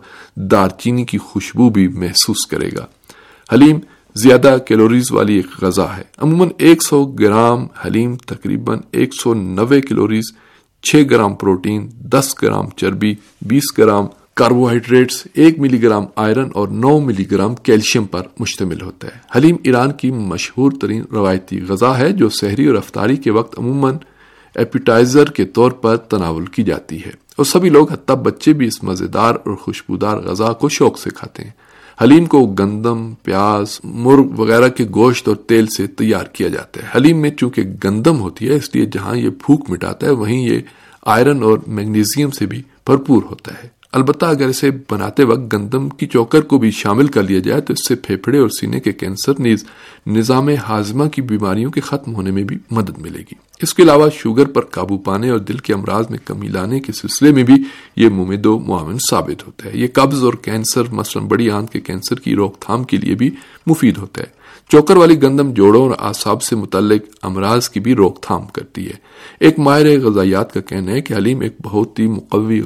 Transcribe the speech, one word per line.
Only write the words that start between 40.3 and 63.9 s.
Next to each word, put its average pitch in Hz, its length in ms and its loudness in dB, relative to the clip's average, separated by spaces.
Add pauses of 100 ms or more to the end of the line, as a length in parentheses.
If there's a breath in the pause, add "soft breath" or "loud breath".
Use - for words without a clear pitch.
یہ 117 160 -2 (480 loud breath)
آئرن 123 360 2
اور 110 240 4
میگنیزیم 107 640 -2
سے 123 160 -4
بھی 113 160 -10 (240 soft breath)
بھرپور 135 440 2
ہوتا - 220 -16 (120)
ہے۔ - 40 -20 (240)
البتہ 139 340 0
اگر 143 200 0
اسے 135 240 -2 (200)
بناتے 104 340 0
وقت 117 280 0
گندم 117 360 -4
کی 143 180 -8
چوکر 123 340 2
کو 143 180 0
بھی 113 120 2
شامل 110 360 0
کر 127 160 0
لیا 95 160 0
جائے 107 220 0
تو - 120 -6
اس - 160 -6
سے 127 60 0
پھیپھڑے 117 440 -2
اور 120 100 4
سینے 113 320 -6
کے 104 120 -2
کینسر 98 460 -6
نیز 110 260 0 (420 loud breath)
نظام 117 420 0 (200)
ہاضمہ 107 400 -4
کی 147 140 -6
بیماریوں 107 480 -4
کے 147 100 -4
ختم 135 340 -8
ہونے 95 160 -6
میں 98 140 -4
بھی 101 140 -8 (120)
مدد 113 280 -4
ملے 82 200 -16
گی۔ - 160 -20 (280)
اس 165 120 -6
کے 190 80 4
علاوہ 151 320 8
شوگر 120 320 2
پر 135 180 -2
قابو 92 340 -6
پانے 101 320 -4
اور 117 80 -2
دل 98 180 -8
کے - 160 -6
امراض 101 380 -4
میں 113 140 -10
کمی 101 240 -10
لانے 101 320 -6
کے - 120 -10
سلسلے - 400 2
میں 131 100 4
بھی 127 120 8 (420 loud breath)
یہ 113 120 4
ممید 98 380 -2
و 110 120 2
معاون 90 400 -6
ثابت - 480 -4
ہوتا - 180 -20
ہے۔ 104 100 -14
یہ 120 200 -2
قبض 139 300 2
اور 120 80 2
کینسر، 113 500 -4 (100)
مثلاً 104 340 -8
بڑی 110 240 0
آنت 104 220 -6
کے - 80 -6
کینسر 92 340 -8
کی 117 200 -4
روک 101 260 -4
تھام 120 240 -4
کے - 120 -2
لیے 139 180 -4
بھی 123 160 0 (360 loud breath)
مفید 147 320 2